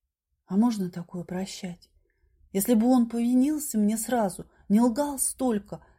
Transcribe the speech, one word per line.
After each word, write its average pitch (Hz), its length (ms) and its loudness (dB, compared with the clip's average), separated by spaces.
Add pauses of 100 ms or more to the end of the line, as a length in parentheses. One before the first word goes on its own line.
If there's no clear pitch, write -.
(460)
А 185 100 -6
можно 208 360 0
такое 175 320 -12
прощать? 180 680 -10 (640)
Если 202 240 2
бы 220 120 4
он 240 220 4
повинился 247 680 0
мне 208 180 2
сразу, 220 480 -2 (240)
не 208 120 6
лгал 277 360 0
столько, 220 680 -4 (160)